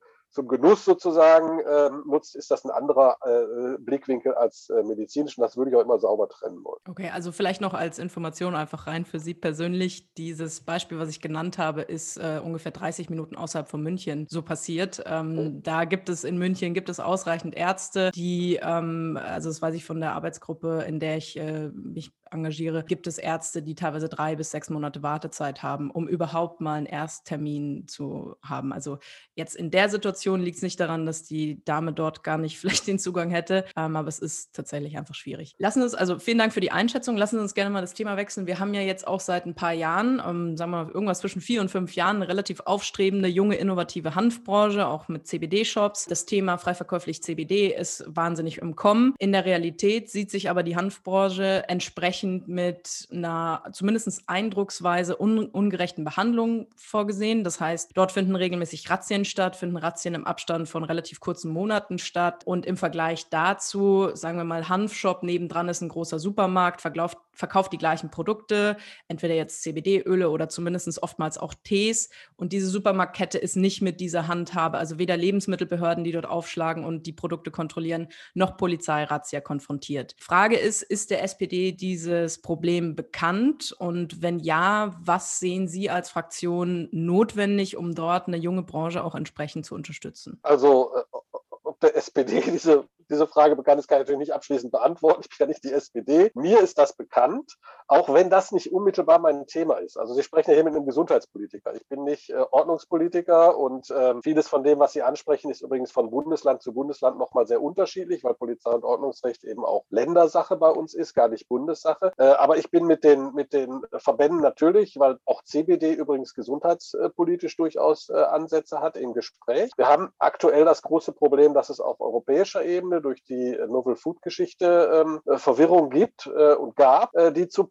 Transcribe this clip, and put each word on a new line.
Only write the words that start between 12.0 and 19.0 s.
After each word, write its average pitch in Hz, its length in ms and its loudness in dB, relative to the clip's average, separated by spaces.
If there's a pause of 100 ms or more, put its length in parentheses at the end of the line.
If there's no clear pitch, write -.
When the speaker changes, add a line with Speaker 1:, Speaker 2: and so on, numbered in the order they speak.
Speaker 2:
äh, 156 260 -6
ungefähr 160 280 -10
dreißig 170 400 -8
Minuten 160 240 -10
außerhalb 160 340 -8
von 151 140 -8
München 156 440 -6
so 165 140 -8
passiert. 170 640 -6
Ähm, 160 280 -6
Speaker 1:
Mhm. 156 300 -6
Speaker 2:
da 165 220 0
gibt 185 240 -4
es, 170 140 -6
in 175 160 -4
München 185 340 -2
gibt 185 160 -6
es 180 100 -10
ausreichend 170 560 -4
Ärzte, 185 600 -2
die, 175 460 -2
ähm, 165 600 -4